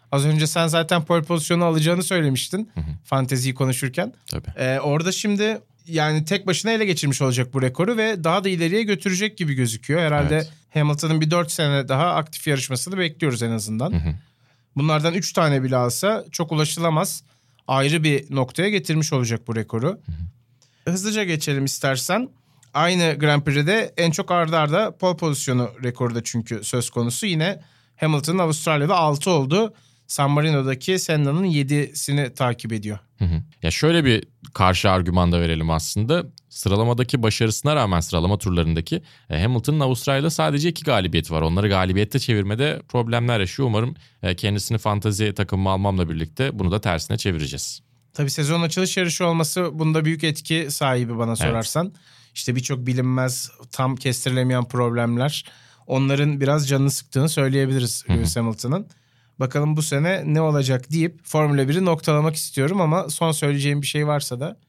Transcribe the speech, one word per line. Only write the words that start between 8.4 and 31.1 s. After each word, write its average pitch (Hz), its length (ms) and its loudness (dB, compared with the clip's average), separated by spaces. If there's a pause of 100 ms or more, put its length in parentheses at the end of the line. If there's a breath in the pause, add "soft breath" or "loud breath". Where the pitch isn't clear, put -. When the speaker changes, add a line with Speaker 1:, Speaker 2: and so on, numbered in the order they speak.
Speaker 1:
da 196 60 0
ileriye 180 340 0
götürecek 202 540 -2
gibi 151 160 -2
gözüküyor. 127 480 0
Herhalde 151 340 2
Speaker 2:
Evet. 156 160 -2 (220 loud breath)
Speaker 1:
Hamilton'ın 156 480 2
bir 151 100 2
dört 170 200 0
sene 143 360 0
daha 151 280 2
aktif - 320 -4
yarışmasını 135 500 -2
bekliyoruz 156 460 -2
en 117 80 -2
azından. 110 400 -4
Speaker 2:
Hı - 60 -2
hı. 78 180 -2 (600 soft breath)
Speaker 1:
Bunlardan 156 380 2
üç 175 200 -4
tane 147 300 2
bile 127 120 0
alsa 127 560 0
çok 165 200 -4
ulaşılamaz. 160 720 0 (440 soft breath)
Ayrı 143 360 2
bir 143 320 0
noktaya 139 340 0
getirmiş 160 440 0
olacak 117 340 0
bu 117 80 -4
rekoru. 113 320 -2
Speaker 2:
Hı 185 40 2 (200)
hı. - 800 -10
Speaker 1:
Hızlıca 208 320 -2
geçelim 151 420 0
istersen. 147 640 -2 (440 soft breath)
Aynı 170 460 2
Grand 147 240 4
Prix'de 160 540 2
en 170 140 2
çok 185 200 -4
arda 170 280 2
arda 165 380 0
pole 180 200 0
pozisyonu 131 520 0 (140)
rekoru 123 320 -2
da 117 80 -4
çünkü 113 400 -6
söz 120 260 -2
konusu. 120 360 -2
Yine 175 340 0 (360 soft breath)
Hamilton'ın 156 440 0
Avustralya'da 160 560 2
altı 151 360 2
oldu. 170 420 2 (340 soft breath)
San 143 240 0
Marino'daki 147 680 2
Senna'nın 156 460 0